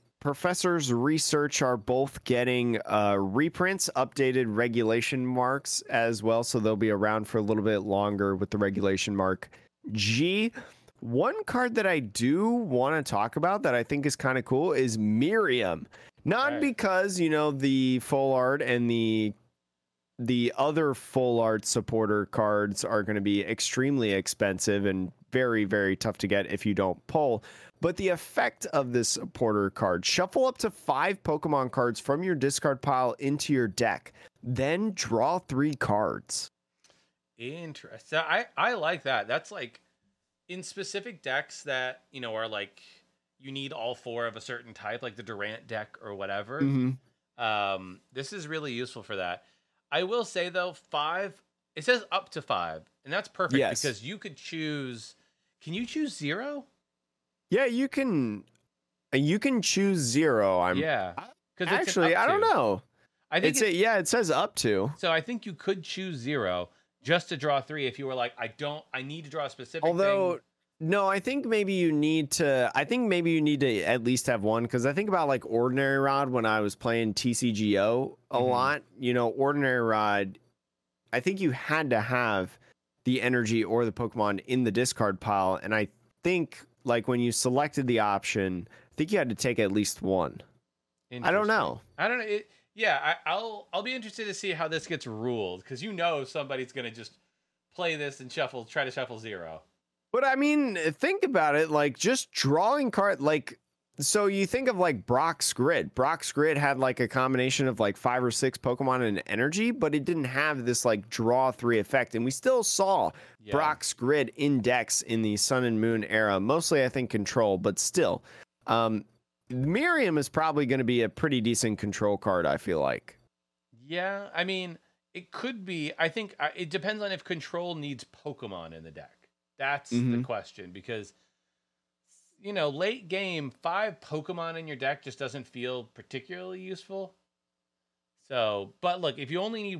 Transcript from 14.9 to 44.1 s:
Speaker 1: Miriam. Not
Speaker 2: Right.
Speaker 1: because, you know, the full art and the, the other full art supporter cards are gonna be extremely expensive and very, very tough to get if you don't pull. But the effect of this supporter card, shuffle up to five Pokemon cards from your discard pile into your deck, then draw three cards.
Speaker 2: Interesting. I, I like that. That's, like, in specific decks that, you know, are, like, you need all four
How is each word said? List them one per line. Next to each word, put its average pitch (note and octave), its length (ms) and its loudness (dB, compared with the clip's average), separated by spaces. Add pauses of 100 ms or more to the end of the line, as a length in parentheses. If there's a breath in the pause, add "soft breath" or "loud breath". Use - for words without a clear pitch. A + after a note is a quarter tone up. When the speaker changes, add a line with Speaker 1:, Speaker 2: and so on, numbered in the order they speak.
Speaker 1:
Miriam. A2+ 880 2 (380 loud breath)
Not C4 300 0
Speaker 2:
Right. - 60 -2
Speaker 1:
because, F#3+ 600 0
you D#3+ 100 4
know, D3+ 220 2
the C3 480 2
full C3+ 340 0
art C3 280 2
and A#2+ 280 2
the, A2 420 2 (840)
the A#2+ 380 0
other D3 380 2
full B2 460 0
art A2 260 2
supporter G#2+ 600 0
cards G#2 580 0
are G#2+ 180 0
gonna G#2 180 -2
be G2+ 240 2
extremely A#2+ 680 0
expensive G2 760 0
and F#2 260 -2 (180)
very, A#2+ 340 2
very G2 300 2
tough G#2 240 -4
to - 80 -2
get G2+ 240 0
if G2+ 140 -4
you G#2+ 80 2
don't F#2+ 340 -2
pull. C3 380 0 (380 loud breath)
But E3+ 160 -2
the F#3+ 100 0
effect - 580 -4
of C3 280 0
this A#2+ 160 2
supporter G#2+ 580 0
card, F#2 380 0
shuffle F#3+ 400 0
up C4 120 -2
to A3 120 -2
five E3 520 -2
Pokemon C#3+ 500 0
cards A#2+ 280 0
from D3 220 0
your F#3 120 0
discard C#3 460 0
pile B2+ 380 0
into C#3+ 340 -2
your B2 160 2
deck, G2+ 460 -2 (280 loud breath)
then D3+ 520 -2
draw C3 460 0
three C#3+ 340 -2
cards. - 760 -2 (880 soft breath)
Speaker 2:
Interesting. D3+ 800 -8
I, E3 280 0 (100)
I A3 180 2
like E3 280 -2
that. A2+ 260 0
That's, D3 220 -2
like, D3+ 300 -12 (680)
in F3+ 140 -12
specific G3+ 600 -10
decks C#3 420 -6
that, B2+ 460 -6
you C3+ 100 -14
know, A2+ 140 -6
are, A2 140 -4
like, G2+ 320 -8 (580)
you C3+ 140 -16
need C3+ 200 -8
all A#2+ 220 -6
four A#2 320 -6